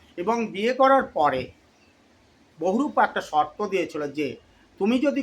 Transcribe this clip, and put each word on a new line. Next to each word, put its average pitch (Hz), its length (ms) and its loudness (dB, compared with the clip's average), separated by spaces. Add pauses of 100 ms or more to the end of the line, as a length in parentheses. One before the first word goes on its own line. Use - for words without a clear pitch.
(160)
এবং 220 300 -2
বিয়ে 208 280 -2
করার 262 280 6
পরে 139 500 -2 (1080)
বহুরূপা 220 440 0
একটা 196 160 -2
শর্ত 156 480 -2
দিয়েছিল 156 440 -4
যে, 135 240 -4 (420)
"তুমি 226 200 2
যদি 269 240 0